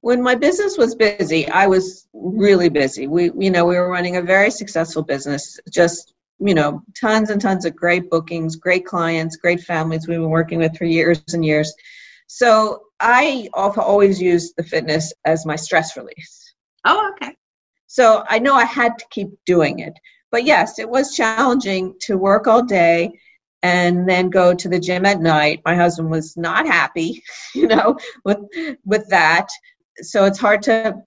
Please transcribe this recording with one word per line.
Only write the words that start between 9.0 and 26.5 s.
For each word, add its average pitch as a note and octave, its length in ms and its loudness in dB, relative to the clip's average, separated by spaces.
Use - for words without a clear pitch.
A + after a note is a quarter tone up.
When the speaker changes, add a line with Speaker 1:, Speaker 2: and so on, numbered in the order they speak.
Speaker 1:
great F3 260 -2
families D#3+ 440 -4
we've E3+ 140 -4
been E3 100 -2
working E3 300 0
with D#3+ 160 0
for - 80 -6
years E3 360 2
and E3+ 120 -2
years. D#3 300 0
So A3 540 2
I B3 560 2
al-, G3 240 0
always G3 420 2
used F3 340 0
the E3+ 60 -8
fitness D#3 500 -4
as D#3+ 200 0
my D#3 120 -4
stress D#3+ 400 -4
release. - 580 -20
Speaker 2:
Oh, G4 300 0
okay. - 200 -14
Speaker 1:
So A3 400 4
I A3 100 0
know C4+ 160 2
I A#3+ 100 4
had A#3 340 -2
to - 120 -18
keep G3 200 -10
doing E3 340 2
it. - 140 -14
But A#3+ 140 0
yes, A3+ 340 2
it A3 100 -10
was C4+ 280 -2
challenging A3 840 0
to G3 160 -2
work G3 280 2
all A#3+ 160 4
day F3 560 0
and F3+ 460 2
then F#3 200 2
go F3+ 260 4
to F3+ 140 -6
the F3+ 120 0
gym F3+ 260 -2
at G3+ 140 2
night. D3+ 440 2
My E3+ 100 2
husband E3+ 360 0
was D#3+ 260 -6
not F3 300 -2